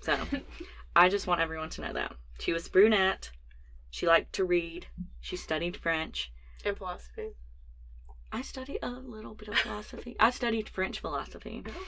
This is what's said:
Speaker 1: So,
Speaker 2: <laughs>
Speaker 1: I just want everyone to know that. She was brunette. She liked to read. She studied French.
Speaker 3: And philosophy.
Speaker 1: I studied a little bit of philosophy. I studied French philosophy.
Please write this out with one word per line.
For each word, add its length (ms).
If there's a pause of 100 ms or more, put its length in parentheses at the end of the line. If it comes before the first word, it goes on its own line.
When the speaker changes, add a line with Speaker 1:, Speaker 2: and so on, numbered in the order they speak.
Speaker 1:
So, 160 (420)
Speaker 2:
<laughs> 360
Speaker 1:
I 120
just 200
want 120
everyone 300
to 120
know 120
that. 220 (240)
She 120
was 160
brunette. 640 (640)
She 160
liked 260
to 100
read. 440 (340)
She 160
studied 400
French. 540 (340)
Speaker 3:
And 100
philosophy. 540 (1040)
Speaker 1:
I 100
studied 400
a 80
little 460
bit 140
of 100
philosophy. 600
I 120
studied 360
French 320
philosophy. 640 (240)